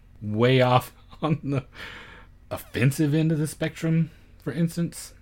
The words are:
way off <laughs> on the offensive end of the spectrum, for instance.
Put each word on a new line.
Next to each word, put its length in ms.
way 400
off 320
<laughs> 140
on 220
the 220
offensive 640
end 180
of 80
the 80
spectrum, 640
for 120
instance. 680